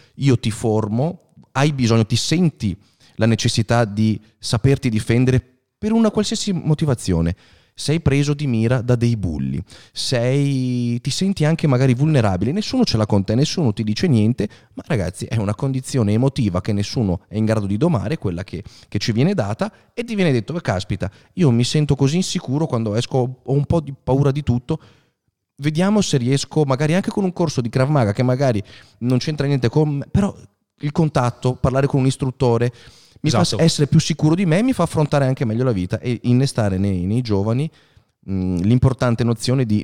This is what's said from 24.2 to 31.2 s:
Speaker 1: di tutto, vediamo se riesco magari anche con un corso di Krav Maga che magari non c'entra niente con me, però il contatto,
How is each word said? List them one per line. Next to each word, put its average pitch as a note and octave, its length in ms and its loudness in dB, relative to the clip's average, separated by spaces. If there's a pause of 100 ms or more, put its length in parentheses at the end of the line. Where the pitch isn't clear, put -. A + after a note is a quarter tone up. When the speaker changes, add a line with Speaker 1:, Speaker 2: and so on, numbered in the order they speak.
Speaker 1:
di C#3+ 140 -4
tutto, B2 360 -2 (760)
vediamo F3 440 0
se E3+ 160 0
riesco C3+ 480 0
magari C#3+ 300 0
anche G3 160 0
con G#3 140 -2
un F3+ 80 -2
corso E3 280 -2
di A#2 100 -4
Krav C3 180 0
Maga B2+ 240 2
che B2+ 100 0
magari B2+ 400 0 (360)
non B2 200 0
c'entra C#3+ 300 -4
niente B2+ 200 0
con D3+ 280 0
me, C#3 120 -6
però - 240 0 (460)
il D3 140 -6
contatto, C3 640 0